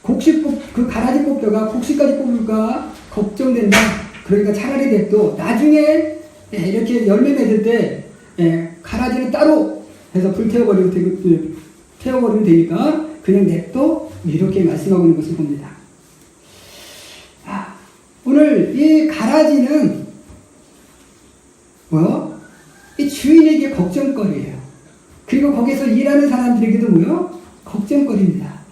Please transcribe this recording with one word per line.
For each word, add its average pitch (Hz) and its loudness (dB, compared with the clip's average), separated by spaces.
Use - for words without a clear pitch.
곡식 311 0
뽑-, - -6
그 240 -2
가라지 247 -2
뽑다가 220 -2
곡식까지 277 -2
뽑을까 220 -4
걱정된다. 214 0
그러니까 202 0
차라리 269 -2
냅둬. 208 2
나중에, 240 2
예, 208 -6
이렇게 214 -2
열매 240 4
맺을 214 0
때, 226 -2
예, 170 0
가라지는 247 -4
따로 302 2
해서 185 0
불태워버리면 202 0
되겠-, 180 -4
예, 165 4
태워버리면 233 -2
되니까 170 2
그냥 196 2
냅둬." 269 -2
이렇게 180 -2
말씀하고 175 0
있는 160 4
것을 156 -8
봅니다. 143 -8
아, - -12
오늘 269 2
이 311 4
가라지는 285 0
뭐요? 170 -2
이 285 -2
주인에게 302 4
걱정거리예요. - -4
그리고 285 2
거기서 262 0
일하는 285 2
사람들에게도 226 0
뭐요? 185 0
걱정거리입니다. 202 -2